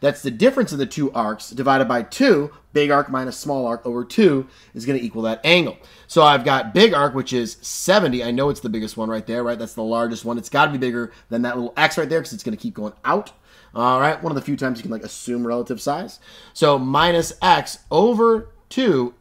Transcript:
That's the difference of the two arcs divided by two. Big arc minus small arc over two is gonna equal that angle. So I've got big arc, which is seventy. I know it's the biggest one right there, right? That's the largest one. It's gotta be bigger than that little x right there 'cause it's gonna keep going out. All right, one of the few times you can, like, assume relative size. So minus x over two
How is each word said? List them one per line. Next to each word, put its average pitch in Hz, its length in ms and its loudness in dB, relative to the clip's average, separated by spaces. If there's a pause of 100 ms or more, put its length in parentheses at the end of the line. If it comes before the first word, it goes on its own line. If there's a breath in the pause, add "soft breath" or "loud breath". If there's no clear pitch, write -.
That's 139 220 0
the 135 80 -4
difference 226 420 2
of 143 60 -6
the 135 80 -2
two 143 260 -4
arcs 107 380 -4
divided 135 360 2
by 120 160 0
two. 156 480 2 (220 loud breath)
Big 147 180 2
arc 143 200 2
minus 131 260 -4
small 135 300 -4
arc 117 180 -4
over 120 180 -4
two 143 440 2 (260 soft breath)
is 117 140 -12
gonna 135 140 -2
equal 113 220 -6
that 113 220 -4
angle. 165 320 2 (300 loud breath)
So - 160 4
I've 143 240 6
got 127 260 0
big 196 220 6
arc, 143 200 2
which 127 200 -6
is 117 260 -4
seventy. 135 640 0
I 120 60 -4
know 135 180 0
it's - 120 -4
the 120 100 -6
biggest 110 260 -6
one 110 140 -4
right 110 160 -6
there, 120 180 -4
right? 117 140 -4
That's 110 160 -12
the 113 80 -8
largest 113 420 -4
one. 117 140 -4
It's 107 100 -12
gotta 147 240 2
be 139 60 -4
bigger 120 340 -4 (160 soft breath)
than 117 140 -2
that 120 140 -2
little 120 200 -6
x 151 220 2
right 151 100 0
there 160 140 0
'cause - 100 -12
it's 107 100 -12
gonna 110 140 -6
keep 113 160 -8
going 104 220 -10 (100)
out. 175 280 -2 (420 soft breath)
All 127 260 2
right, 151 220 0
one 165 100 -4
of 143 40 -4
the 123 60 -6
few 143 140 -4
times 127 220 -4
you - 40 -16
can, 98 80 -10
like, 107 140 -8
assume 120 420 -6
relative 120 340 -4
size. 165 380 -6 (360 loud breath)
So 147 240 4
minus 160 640 2
x 170 380 2 (100)
over 226 580 2 (200)
two 147 520 0